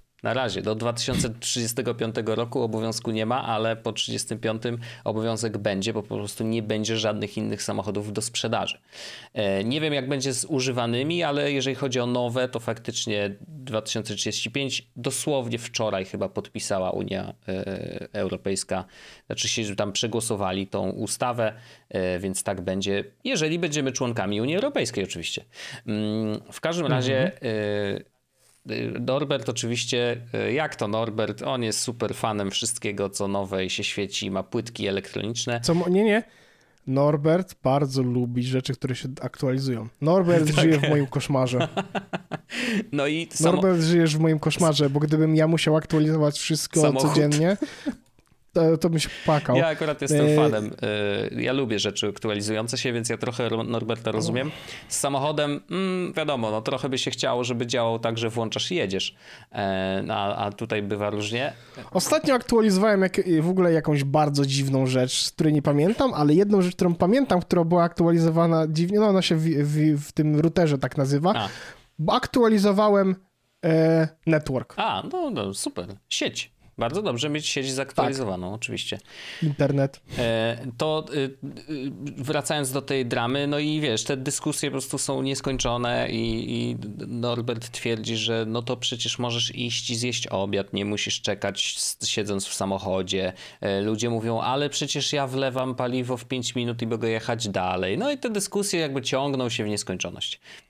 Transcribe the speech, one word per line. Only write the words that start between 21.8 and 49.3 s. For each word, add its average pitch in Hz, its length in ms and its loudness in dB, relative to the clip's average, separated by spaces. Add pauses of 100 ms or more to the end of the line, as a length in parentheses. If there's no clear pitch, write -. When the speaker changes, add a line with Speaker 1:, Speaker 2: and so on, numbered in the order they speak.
Speaker 1:
e, 92 300 -2
więc 95 240 -4
tak 95 180 -4
będzie, 98 440 -2 (200)
jeżeli 170 340 0
będziemy 147 340 -2
członkami 110 480 -2
Unii 139 160 0
Europejskiej 226 480 -2
oczywiście. - 400 -8 (420)
Mm, 107 540 -2 (120)
w - 80 -14
każdym 165 260 -2
Speaker 2:
Mhm. 127 120 2
Speaker 1:
razie, 131 340 2 (100)
e, 104 680 -2 (880)
Norbert 135 480 -2
oczywiście, 120 720 -2 (140)
e, 107 180 0
jak 151 240 -2
to 110 120 -2
Norbert? 107 540 -2
On 131 200 -2
jest 110 180 -2
super 117 340 -4
fanem 104 360 -2
wszystkiego, 101 600 -4
co 101 180 -4
nowe 98 360 -2
i 92 60 -4
się 107 140 -4
świeci, 101 460 -4
ma 95 120 -2
płytki 117 440 -4
elektroniczne. 101 760 -4
Speaker 2:
Co 143 140 2
mo-, 175 140 0
nie, 190 160 4
nie. 220 180 4 (640)
Norbert 151 760 2
bardzo 135 400 2
lubi 123 400 0
rzeczy, 131 320 -2
które 127 220 -4
się - 120 -8 (140)
aktualizują. 127 680 -2 (120)
Norbert 170 500 6
Speaker 1:
<laughs> 151 40 0
Tak. 160 100 6
Speaker 2:
żyje 160 140 8
w 143 100 2
moim 147 180 4
koszmarze. 131 640 2
Speaker 1:
<laughs> - 0 - (1200)
No 143 140 0
i 160 260 -2
samo- 165 200 4
Speaker 2:
Norbert, 180 300 4
żyjesz 165 340 6
w 156 40 0
moim 160 180 4
koszmarze, 147 520 4
bo 147 100 2
gdybym 156 360 4
ja 156 120 6
musiał 160 280 4
aktualizować 156 640 4
wszystko - 420 0
Speaker 1:
Samochód. 147 300 4
Speaker 2:
codziennie, 151 460 4 (960)
to, 165 260 6
to 170 120 4
bym 165 100 2
się - 80 -2 (160)
płakał. 143 320 4